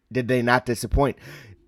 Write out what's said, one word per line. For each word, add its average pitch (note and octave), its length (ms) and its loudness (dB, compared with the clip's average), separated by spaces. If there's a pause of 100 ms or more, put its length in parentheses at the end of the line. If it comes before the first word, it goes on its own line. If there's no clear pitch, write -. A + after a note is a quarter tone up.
(140)
did B2 160 -2
they B2+ 120 2
not B2 240 2
disappoint? A#2+ 520 0 (500)